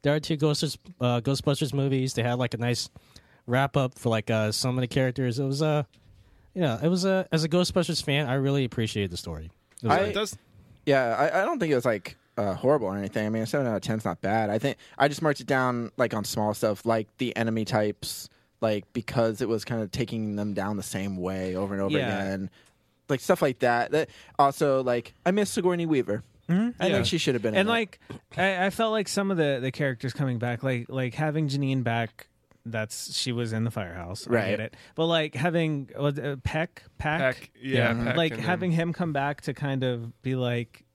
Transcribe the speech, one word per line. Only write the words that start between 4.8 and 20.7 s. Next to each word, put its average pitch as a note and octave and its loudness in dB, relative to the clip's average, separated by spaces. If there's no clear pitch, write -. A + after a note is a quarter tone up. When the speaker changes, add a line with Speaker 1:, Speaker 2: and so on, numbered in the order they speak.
Speaker 1:
the A#2+ -2
characters. B2+ 0
It C#3+ 0
was, C3+ -2
uh, D3 2
yeah, C#3+ 0
it D#3+ 2
was, F3+ 2
uh, F#3+ 2
as D#3+ 2
a D#3+ -2
Ghostbusters E3+ 0
fan, C#3+ 2
I B2 0
really C#3 2
appreciated G#2+ -2
the F2 -8
story. D#2+ -10
It A#2 -2
was C3 4
Speaker 2:
I E3 6
Speaker 1:
great. G3 2
Speaker 3:
It - -6
does. G#3 -4
Speaker 2:
Yeah, C3 4
I, D3+ 2
I - 2
don't D#4+ -2
think E3 2
it - 6
was, A#2 0
like, A2 -2
uh, G2+ 0
horrible B2+ 2
or F#2+ -2
anything. G2+ -2
I - -2
mean, A2 -2
a G#2+ -2
seven C3+ 0
out A2 0
of F#2 -2
ten's A2 -4
not F2 -4
bad. G#2 0
I A2 0
think C3+ 0
I C#3+ 6
just D3 -2
marked D3 2
it B2 -12
down, B2+ 0
like, A#2+ 2
on G#2 -2
small G#2+ -2
stuff, G#2+ 0
like A2+ 0
the B2 -2
enemy A2+ 0
types, - -2
like, G#2+ 0
because A2+ 0
it A#2 0
was A2 0
kind A2+ -4
of G2 -6
taking A2 -4
them G#2 -4
down G2+ -2